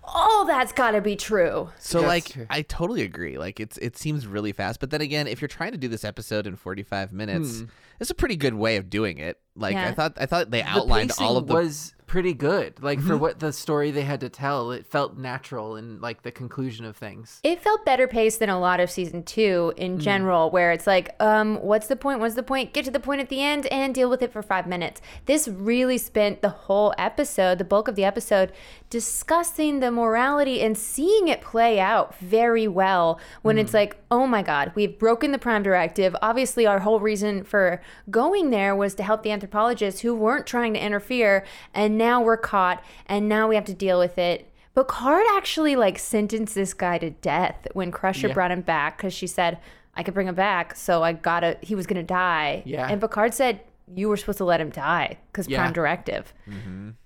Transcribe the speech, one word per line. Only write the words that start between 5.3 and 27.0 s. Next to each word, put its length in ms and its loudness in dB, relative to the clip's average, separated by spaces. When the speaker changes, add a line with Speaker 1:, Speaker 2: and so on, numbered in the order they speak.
Speaker 2:
you're 80 -6
trying 240 -8
to 60 -10
do 100 -6
this 160 -6
episode 420 -6
in 80 -10
forty-five 580 -8
minutes, 480 -6
Speaker 3:
Hmm. 40 -12
Speaker 2:
it's 120 -8
a 40 -6
pretty 220 -2
good 180 0
way 220 0
of 140 -6
doing 280 -2
it. 200 -8
Like, 200 -4
I 100 -4
Speaker 1:
Yeah. 80 -4
Speaker 2:
thought, 260 -2
I 60 -2
thought 260 -2
they 100 0
Speaker 3:
The 60 -4
Speaker 2:
outlined 500 2
all 180 2
of 100 0
Speaker 3:
pacing 100 0
Speaker 2:
the 60 4
Speaker 3:
was 320 -6
pretty 280 0
good. 480 -2
Like, 180 -2
for 140 2
Speaker 2:
Mm-hmm. 60 2
Speaker 3:
what 200 0
the 120 -2
story 380 -2
they 120 -2
had 180 -4
to 80 -8
tell, 440 -4
it 140 -12
felt 320 -2
natural 580 -10
in, 240 -16
like, 220 -10
the 100 -10
conclusion 520 -10
of 120 -14
things. 460 -18
Speaker 1:
It 200 0
felt 240 0
better 220 4
paced 320 0
than 100 2
a 80 0
lot 220 2
of 100 2
season 320 -6
two 540 2
in 220 -4
Speaker 3:
Mm. 20 -4
Speaker 1:
general, 500 2
where 220 4
it's 140 -2
like, 340 2
um, 420 4
what's 240 2
the 100 0
point? 240 -4
What's 140 0
the 80 -4
point? 320 -4
Get 120 0
to 40 -6
the 100 -2
point 200 -4
at 80 -6
the 140 -4
end 240 0
and 280 -2
deal 160 2
with 120 0
it 100 -4
for 100 -10
five 240 -2
minutes. 340 -6
This 220 2
really 500 0
spent 440 0
the 80 2
whole 480 2
episode, 600 0